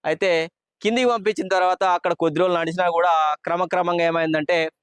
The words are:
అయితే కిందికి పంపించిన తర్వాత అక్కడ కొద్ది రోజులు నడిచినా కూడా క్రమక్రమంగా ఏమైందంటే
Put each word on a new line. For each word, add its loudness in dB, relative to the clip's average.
అయితే 0
కిందికి 0
పంపించిన -4
తర్వాత 2
అక్కడ -2
కొద్ది 0
రోజులు 2
నడిచినా -2
కూడా 2
క్రమక్రమంగా -2
ఏమైందంటే 0